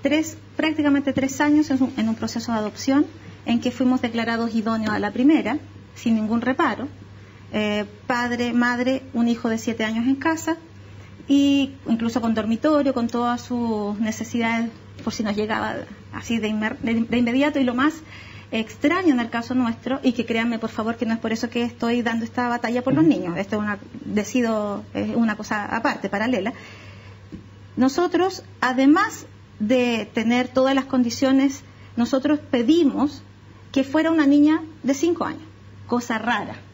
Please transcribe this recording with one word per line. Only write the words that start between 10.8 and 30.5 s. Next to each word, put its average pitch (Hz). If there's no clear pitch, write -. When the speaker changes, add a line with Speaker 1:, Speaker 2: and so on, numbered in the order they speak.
Speaker 1:
y 277
incluso 233
con 226
dormitorio, 262
con 240
todas 240
sus 214
necesidades, 226
por 226
si -
nos 208
llegaba 214
así 226
de 214
inmer-, 214
de, 226
de 226
inmediato. 269
Y 269
lo 247
más 277
extraño 294
en 247
el 226
caso 233
nuestro, 247
y 254
que 233
créanme 226
por 226
favor 226
que 240
no 220
es 226
por 226
eso 233
que 240
estoy 240
dando 233
esta 240
batalla 240
por 262
los 311
Speaker 2:
Ujú. 311
Speaker 1:
niños, 175
esto 202
es 208
una, 208
decido, 208
es 208
una 226
cosa 208
aparte, 226
paralela. 214
Nosotros, 349
además 277
de 233
tener 240
todas 262